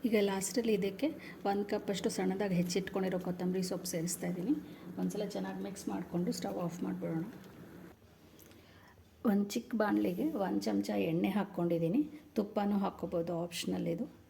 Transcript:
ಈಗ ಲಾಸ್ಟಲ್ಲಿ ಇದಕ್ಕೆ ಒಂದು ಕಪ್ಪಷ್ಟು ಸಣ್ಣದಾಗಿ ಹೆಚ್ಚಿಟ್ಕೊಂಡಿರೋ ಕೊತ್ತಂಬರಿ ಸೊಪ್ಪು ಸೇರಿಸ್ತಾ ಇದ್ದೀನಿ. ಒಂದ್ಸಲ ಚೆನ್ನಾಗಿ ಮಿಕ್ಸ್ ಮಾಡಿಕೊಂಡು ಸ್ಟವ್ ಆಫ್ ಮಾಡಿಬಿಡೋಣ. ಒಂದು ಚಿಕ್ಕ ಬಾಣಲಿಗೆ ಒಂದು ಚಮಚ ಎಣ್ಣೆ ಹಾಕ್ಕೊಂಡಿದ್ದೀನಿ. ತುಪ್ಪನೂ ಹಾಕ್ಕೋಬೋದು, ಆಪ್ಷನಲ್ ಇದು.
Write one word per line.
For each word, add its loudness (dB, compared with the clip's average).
ಈಗ 4
ಲಾಸ್ಟಲ್ಲಿ 2
ಇದಕ್ಕೆ 2
ಒಂದು 2
ಕಪ್ಪಷ್ಟು 0
ಸಣ್ಣದಾಗಿ 2
ಹೆಚ್ಚಿಟ್ಕೊಂಡಿರೋ 2
ಕೊತ್ತಂಬರಿ 0
ಸೊಪ್ಪು -2
ಸೇರಿಸ್ತಾ -2
ಇದ್ದೀನಿ. 0
ಒಂದ್ಸಲ 0
ಚೆನ್ನಾಗಿ -4
ಮಿಕ್ಸ್ -6
ಮಾಡಿಕೊಂಡು -2
ಸ್ಟವ್ -2
ಆಫ್ -2
ಮಾಡಿಬಿಡೋಣ. -2
ಒಂದು 4
ಚಿಕ್ಕ -4
ಬಾಣಲಿಗೆ 2
ಒಂದು 0
ಚಮಚ 0
ಎಣ್ಣೆ 2
ಹಾಕ್ಕೊಂಡಿದ್ದೀನಿ. 2
ತುಪ್ಪನೂ 2
ಹಾಕ್ಕೋಬೋದು, 0
ಆಪ್ಷನಲ್ -2
ಇದು. -2